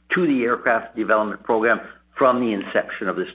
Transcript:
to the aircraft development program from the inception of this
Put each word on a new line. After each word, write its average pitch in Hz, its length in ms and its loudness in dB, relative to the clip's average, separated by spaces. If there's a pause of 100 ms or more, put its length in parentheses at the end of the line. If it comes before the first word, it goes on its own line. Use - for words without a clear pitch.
to 180 160 2
the 131 180 2
aircraft 120 520 0
development 107 480 0
program 113 380 2 (340)
from 127 260 4
the 117 100 0
inception - 560 -4
of 90 80 -2
this 90 180 -6